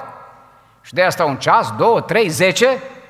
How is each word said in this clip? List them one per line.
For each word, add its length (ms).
Și 140
de-aia 160
stau 180
un 100
ceas, 380
două, 240
trei, 280
zece 540